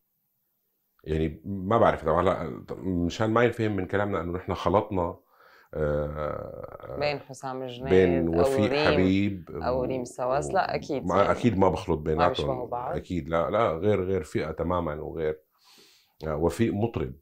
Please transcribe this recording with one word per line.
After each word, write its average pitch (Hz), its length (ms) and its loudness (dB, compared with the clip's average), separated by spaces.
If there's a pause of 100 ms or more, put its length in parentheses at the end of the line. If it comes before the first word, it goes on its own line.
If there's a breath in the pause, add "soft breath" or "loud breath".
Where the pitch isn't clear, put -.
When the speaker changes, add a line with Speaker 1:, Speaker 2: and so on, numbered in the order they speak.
(1040)
Speaker 1:
يعني 80 420 -2
ما 98 320 -2
بعرف 78 280 4
طبعًا، 80 180 2
لا، 85 400 0 (140)
مشان 90 520 -2
ما 117 140 4
ينفهم 110 320 2
من 92 120 -2
كلامنا 98 340 0
انه 87 160 -4
نحن 92 160 -4
خلطنا، 90 680 0 (540 soft breath)
آه، 73 1300 -4
Speaker 2:
بين 143 200 -2
حسام 131 460 -10
جنيد 123 240 -10
Speaker 1:
بين 87 460 4
Speaker 2:
أو 85 60 4
Speaker 1:
وفيق 104 300 2
Speaker 2:
ريم 147 220 2
Speaker 1:
حبيب 95 580 2
Speaker 2:
أو 127 300 -2
Speaker 1:
و-، 127 40 -2
Speaker 2:
ريم 131 200 -4
سواس. 135 460 -2
لا، - 240 0
أكيد، 143 300 -4
Speaker 1:
ما 90 120 2
Speaker 2:
يعني، 90 140 4
Speaker 1:
أكيد 98 260 2
ما 95 120 6
بخلط 85 280 0
Speaker 2:
ما 76 60 -8
Speaker 1:
بيناتهم. 80 260 4
Speaker 2:
بيشبهوا 71 380 -2
بعض. 123 280 -6
Speaker 1:
أكيد 85 340 -6
لا، 82 200 0
لا، 104 220 2
غير، 92 320 2
غير 92 200 -2
فئة 80 280 -4
تمامًا 82 440 -2
وغير. 78 440 -4 (880 soft breath)
آه، 78 80 -2
وفيق 85 380 2
مطرب، 95 480 -2